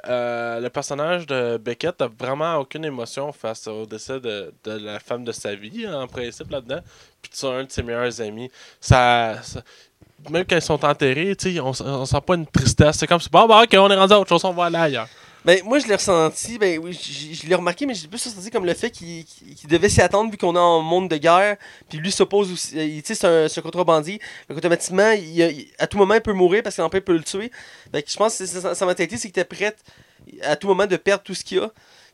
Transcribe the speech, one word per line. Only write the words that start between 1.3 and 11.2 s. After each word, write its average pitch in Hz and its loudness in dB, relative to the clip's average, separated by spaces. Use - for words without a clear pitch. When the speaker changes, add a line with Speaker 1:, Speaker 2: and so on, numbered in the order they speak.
Speaker 1:
Beckett 120 -6
a 131 -2
vraiment 135 -4
aucune 151 -8
émotion 139 -8
face 113 -10
au 110 -10
décès 110 -10
de, 104 -8
de 110 -10
la 107 -10
femme 123 -8
de 117 -8
sa 107 -8
vie, 147 -12
en 139 -8
principe, 123 -12
là-dedans. 135 -8
Puis - -20
de - -16
son, 135 -6
un 131 -6
de 135 -18
ses 127 -8
meilleurs 117 -4
amis. 113 -10
Ça, 120 4
ça, - -14
même 175 -2
quand 185 0
ils 160 2
sont 151 -2
enterrés, 147 0